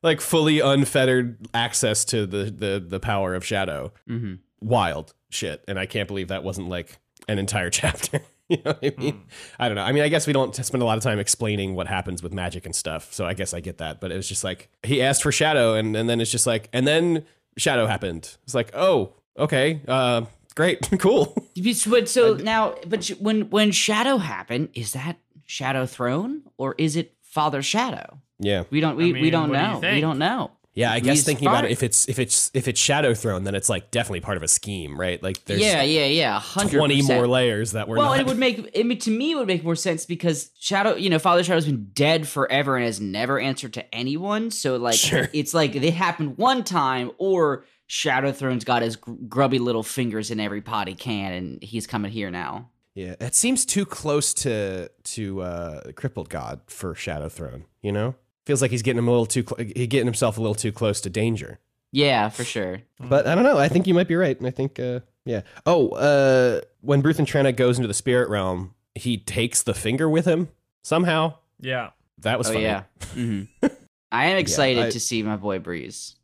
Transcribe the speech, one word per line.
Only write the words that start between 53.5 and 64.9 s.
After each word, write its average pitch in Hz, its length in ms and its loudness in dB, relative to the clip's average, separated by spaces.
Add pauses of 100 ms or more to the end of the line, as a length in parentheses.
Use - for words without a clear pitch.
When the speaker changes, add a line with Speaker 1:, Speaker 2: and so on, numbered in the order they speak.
Speaker 1:
too 196 220 0
close - 500 -2
to, 101 540 -2
to, 98 540 -8
uh, 85 520 -8
Crippled - 340 -6
God 67 360 -8
for 87 300 -10
Shadow 76 340 -8
Throne, 73 360 -12 (180)
you 104 80 -2
know? 107 240 -2 (320)
Feels 139 120 0
like 123 120 2
he's 123 100 -2
getting 120 160 0
him 117 100 2
a 120 40 4
little 117 160 4
too 120 200 0
cl-, 117 280 -6
he 127 100 0
getting 120 220 2
himself 110 300 0
a 113 40 -4
little 107 140 0
too 107 160 -2
close 104 300 0
to 98 100 -6
danger. 110 480 -2 (320)
Speaker 2:
Yeah, 135 380 4
for 113 140 -8
sure. 98 380 -4 (180)
Speaker 1:
But 131 280 2
I 151 80 2
don't 202 80 4
know. 254 160 4
I 139 80 4
think 175 180 2
you 190 80 4
might 180 140 4
be 165 80 0
right. 165 200 2
And 123 120 -6
I - 40 0
think, 135 280 -4
uh, 123 220 -4 (240)